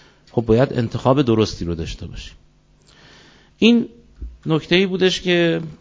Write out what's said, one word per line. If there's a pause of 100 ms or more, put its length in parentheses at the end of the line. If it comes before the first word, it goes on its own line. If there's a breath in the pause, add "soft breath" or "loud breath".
(320 loud breath)
خب
باید
انتخاب
درستی
رو
داشته
باشیم. (1200 soft breath)
این (600)
نکته‌ای
بودش
که (200)